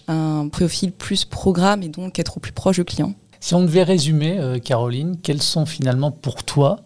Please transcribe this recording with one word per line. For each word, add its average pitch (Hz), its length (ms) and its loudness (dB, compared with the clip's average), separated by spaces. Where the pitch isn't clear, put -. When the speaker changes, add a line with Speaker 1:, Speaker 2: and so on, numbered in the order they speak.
Speaker 1:
à 160 60 0
un 156 340 0
profil 180 440 -2
plus - 340 -4
programme 190 560 2
et 170 80 -6
donc 180 280 -10
être - 200 -4
au - 20 -14
plus - 120 -12
proche 190 240 2
du 175 100 0
client. 170 260 -2
Speaker 2:
Si - 120 -2
on 175 80 6
devait 175 220 4
résumer, 156 540 2
euh, 127 200 -2
Caroline, 123 640 -2
quels 147 180 0
sont 156 240 0
finalement 139 460 0
pour - 340 -8
toi 139 420 2